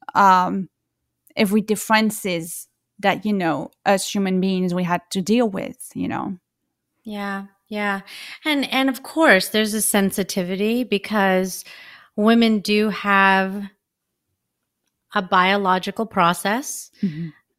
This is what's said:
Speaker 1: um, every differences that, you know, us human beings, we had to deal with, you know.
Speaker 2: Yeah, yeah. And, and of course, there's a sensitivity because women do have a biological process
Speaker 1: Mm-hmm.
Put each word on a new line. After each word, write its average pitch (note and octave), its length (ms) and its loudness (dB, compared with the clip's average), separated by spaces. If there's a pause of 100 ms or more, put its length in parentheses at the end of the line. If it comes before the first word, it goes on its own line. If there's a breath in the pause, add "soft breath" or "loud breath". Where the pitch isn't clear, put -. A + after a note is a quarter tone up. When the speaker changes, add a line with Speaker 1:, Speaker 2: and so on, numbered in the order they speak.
(140)
Speaker 1:
um, F#3 560 4 (640)
every G#3+ 240 2
differences G#3 1080 -2 (320)
that, F#3 260 0
you G#3 80 0
know, E3 360 -2 (140)
us G3 280 0
human F#3+ 280 0
beings, F#3 320 0
we F3+ 120 -2
had F3 260 -2
to G3 100 -4
deal A3+ 280 2
with, - 460 -10
you - 140 -6
know. - 300 -6 (680)
Speaker 2:
Yeah, G3+ 400 -8 (240)
yeah. G#3 320 -4 (440 loud breath)
And, C#4+ 280 0
and C4 160 2
of B3 140 -4
course, A#3 480 4
there's G#3+ 240 0
a G#3+ 80 -2
sensitivity G3 1000 0
because G3 800 0 (520 loud breath)
women A3 440 4
do G#3 300 0
have G3 720 2 (1500)
a G#3 80 0
biological F#3+ 840 2
process G3 840 0 (120 loud breath)
Speaker 1:
Mm-hmm. E3 260 -4 (300 loud breath)